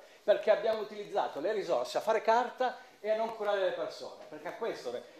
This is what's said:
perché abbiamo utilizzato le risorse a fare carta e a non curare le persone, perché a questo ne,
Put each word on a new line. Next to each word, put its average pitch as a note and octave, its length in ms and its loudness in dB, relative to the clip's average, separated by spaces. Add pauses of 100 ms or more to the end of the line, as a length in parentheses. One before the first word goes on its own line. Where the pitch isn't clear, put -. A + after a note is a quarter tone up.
(220)
perché G3+ 280 4
abbiamo A3 320 2
utilizzato F#3 580 -2
le F3+ 140 0
risorse C#3 420 0
a C#3+ 60 2
fare A3 180 2
carta A#3 560 2 (240)
e G#3 80 -4
a A3 80 4
non A3+ 180 -2
curare G#3 300 0
le F3 80 2
persone, - 560 -8
perché D3+ 200 -10
a E3+ 80 -8
questo F#3 340 -4
ne, A#2+ 120 -6 (180)